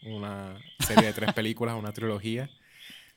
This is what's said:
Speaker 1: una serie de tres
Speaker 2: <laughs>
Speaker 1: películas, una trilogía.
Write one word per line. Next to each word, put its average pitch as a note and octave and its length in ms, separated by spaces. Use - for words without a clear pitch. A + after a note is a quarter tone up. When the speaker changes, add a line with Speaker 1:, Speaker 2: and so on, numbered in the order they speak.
Speaker 1:
una G2+ 540
serie A2 220
de G#2+ 40
tres G#2+ 200
Speaker 2:
<laughs> - 20
Speaker 1:
películas, A2+ 440
una G#2 140
trilogía. A2+ 560